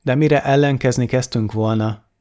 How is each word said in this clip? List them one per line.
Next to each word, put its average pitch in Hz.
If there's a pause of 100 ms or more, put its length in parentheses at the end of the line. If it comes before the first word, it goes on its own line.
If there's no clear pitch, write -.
de 127
mire 147
ellenkezni 139
kezdtünk 117
volna, 110 (180)